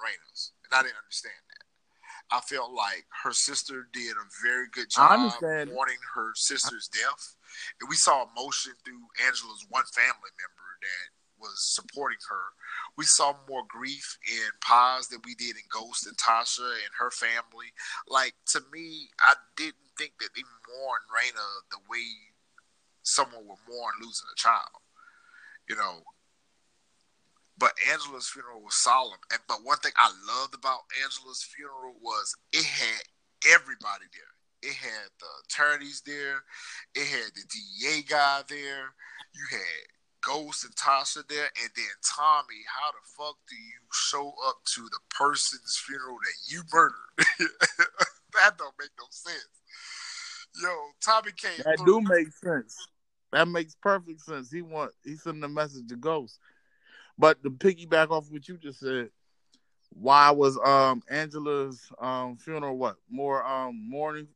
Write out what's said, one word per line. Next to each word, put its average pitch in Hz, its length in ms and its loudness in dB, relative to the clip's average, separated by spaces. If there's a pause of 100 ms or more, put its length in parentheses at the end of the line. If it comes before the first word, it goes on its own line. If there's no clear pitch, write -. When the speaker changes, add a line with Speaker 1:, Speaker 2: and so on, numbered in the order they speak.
Speaker 1:
Raina's, 92 480 -10 (120)
and 131 140 -2
I 131 40 6
didn't 117 160 -6
understand - 500 -12
that. - 160 -20 (640)
I 123 100 -2
felt 127 320 -8
like 101 340 -6 (160)
her 127 100 -4
sister 131 600 -4
did 117 240 -8
a 104 100 -10 (160)
very 123 280 -2
good 120 260 -8
Speaker 2:
I 143 200 10
Speaker 1:
job 240 40 2
Speaker 2:
understand. 160 500 -2
Speaker 1:
mourning 127 280 -2 (160)
her 110 200 -6
sister's - 540 -4
death, - 480 -4 (440)
and 123 80 -8
we 160 80 -4
saw 135 320 4
emotion 131 440 -6 (120)
through 120 240 -18 (180)
Angela's 117 420 -4
one 131 180 0
family 120 500 0
member 95 320 -18 (120)
that 92 280 -8 (300)
was 104 220 -12 (140)
supporting 120 440 -6 (120)
her. 98 240 -8 (420)
We 156 80 -4
saw 143 300 4 (140)
more 131 200 -8
grief 131 580 -12
in 110 220 -4 (140)
Paz 123 460 6
than 117 160 -14
we 120 100 -12
did 117 220 -10
in 110 140 -18
Ghost 113 360 -6
and 107 100 -16
Tasha 120 480 2
and 113 340 -6
her 123 120 -2
family. 117 640 -4 (340)
Like, 131 260 2 (180)
to 147 80 -2 (120)
me, 156 360 -14 (120)
I 135 140 10 (220)
didn't 156 180 -6 (240)
think 151 220 -8
that 107 140 -8
they 131 80 -12
mourned 123 720 -8
Raina 113 320 -2 (260)
the 104 80 -12 (120)
way 117 420 -10 (720)
someone 120 440 -2
would 98 120 -20 (100)
mourn 117 320 -6
losing 113 320 -10
a - 40 -18
child, - 440 2 (880)
you 110 80 -4
know. 92 260 -4 (1600)
But 123 140 4 (200)
Angela's 143 360 -6
funeral 120 340 -14
was 107 120 -6
solemn. 123 440 2 (120)
And, 113 160 -2
but 110 160 -2
one 139 160 0
thing 147 180 -4
I 117 140 10 (160)
loved 131 280 -4
about 127 260 -2 (240)
Angela's 131 380 -10
funeral 135 580 -16
was 110 340 -6 (180)
it 156 120 4
had 113 380 -2 (500)
everybody 107 600 2
there. - 580 -18
It 135 60 -10
had 110 340 -10 (100)
the 85 60 -18 (180)
attorneys 143 640 -2
there. 139 360 -8 (520)
It 143 120 -4
had 120 280 -4
the 101 140 -16
D - 100 -12 (240)
E 151 160 0
A 151 40 -4
guy 143 460 2
there. 139 460 -10 (400)
You 143 180 -16
had 90 340 -8 (400)
Ghost 147 380 -6
and 110 100 -16
Tasha 139 540 0
there. 147 160 -4 (180)
And 117 140 -8
then 107 260 -6
Tommy, 143 640 0
how 139 240 -4
the - 140 -14 (120)
fuck 147 200 -12 (120)
do 131 60 -18
you 113 380 -20
show 143 420 -2 (140)
up 127 80 0 (180)
to 120 80 -8
the - 160 -12 (180)
person's 139 600 0 (100)
funeral 131 300 -12
that - 360 -8
you 170 100 -8 (100)
murdered? 160 240 8 (420)
<laughs> 165 100 2 (840)
That 185 240 6
don't 143 220 -10
make 147 180 -12
no - 120 -18
sense. 165 360 -12 (1120)
Yo, 175 80 0 (320)
Tommy 214 360 4
came 165 280 -6
Speaker 2:
That 156 140 4
Speaker 1:
through. 196 220 8
Speaker 2:
do - 0 -
make 170 320 4
sense. - 560 -6 (420)
That 160 160 4
makes 170 300 -6
perfect 175 460 -2
sense. 135 280 -10
He 170 100 -8
want, 156 300 -6 (140)
he 147 120 -10
sending 151 280 -8
a 143 40 -8
message 143 420 -6
to 120 60 -10
Ghost. 143 440 -4 (760)
But 156 280 8
to 139 60 -2
piggyback 160 600 4
off 151 200 0
what 151 180 -12
you 180 80 -14
just 147 240 -16
said, 131 300 -4 (800)
why 143 420 10
was, 139 320 4
um, 135 440 6
Angela's, 143 720 -4 (200)
um, 127 360 -6
funeral 143 400 -8
what? 120 200 -4 (120)
More, 135 360 -2
um, 123 440 -6
mourning, 151 480 -6